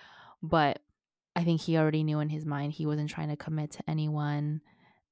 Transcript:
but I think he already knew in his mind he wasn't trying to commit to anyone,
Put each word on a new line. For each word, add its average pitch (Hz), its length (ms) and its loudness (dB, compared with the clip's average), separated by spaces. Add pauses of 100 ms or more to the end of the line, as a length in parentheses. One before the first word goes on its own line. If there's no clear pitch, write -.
(420)
but 160 400 2 (540)
I 175 100 2
think 165 160 4
he 165 160 2
already 156 260 4
knew 151 160 2
in 151 100 0
his 151 160 -6
mind 147 280 -4
he 156 120 -6
wasn't 151 240 -2
trying 156 200 -6
to 147 80 -4
commit 151 340 -4
to - 180 -10
anyone, 151 720 -2 (500)